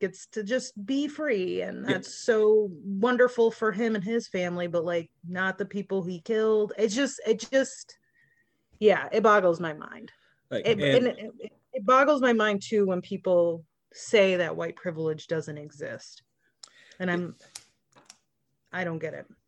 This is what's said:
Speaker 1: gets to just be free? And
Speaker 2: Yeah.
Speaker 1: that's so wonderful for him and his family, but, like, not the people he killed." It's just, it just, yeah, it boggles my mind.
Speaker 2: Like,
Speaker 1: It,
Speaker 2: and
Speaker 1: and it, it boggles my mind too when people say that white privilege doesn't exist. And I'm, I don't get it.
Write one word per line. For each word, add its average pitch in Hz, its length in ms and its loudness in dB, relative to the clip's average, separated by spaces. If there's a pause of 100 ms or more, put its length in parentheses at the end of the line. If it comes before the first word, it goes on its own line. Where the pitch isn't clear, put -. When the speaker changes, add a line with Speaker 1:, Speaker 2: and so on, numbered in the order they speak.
Speaker 1:
gets - 280 -6
to 220 160 -8
just 254 280 -4 (120)
be 277 240 -2
free? 202 540 -2
And - 240 -8
Speaker 2:
Yeah. - 80 0
Speaker 1:
that's - 200 -8
so 214 540 2 (160)
wonderful 233 640 2
for 226 220 -2
him 220 220 -2
and 190 100 -4
his 226 240 -4
family, 175 380 -4
but, 170 180 -2
like, 170 260 -4 (160)
not 185 320 -4
the 208 80 -4
people 196 360 -4
he 175 180 -8
killed." 220 580 0
It's 202 160 0
just, 269 320 -2
it 214 140 0 (100)
just, - 460 -2 (800)
yeah, 175 340 4
it 220 100 2
boggles 185 380 6
my 165 120 -4
mind. 160 400 -16 (380)
Speaker 2:
Like, 117 160 -4
Speaker 1:
It, 214 140 2
Speaker 2:
and 147 280 4
Speaker 1:
and - 100 -6 (220)
it, - 120 -14 (200)
it 202 140 -6
boggles 269 340 6
my 247 140 4
mind 214 280 2
too 208 240 2
when 185 140 0
people 175 640 0 (300)
say 190 420 4
that 160 200 -2
white 170 200 -6
privilege 160 500 -6
doesn't 156 300 -6
exist. 147 640 -14 (800)
And 180 100 -4
I'm, 175 260 -4 (1400)
I 180 120 -6
don't 165 140 -6
get 156 160 -8
it. 147 120 -14 (220)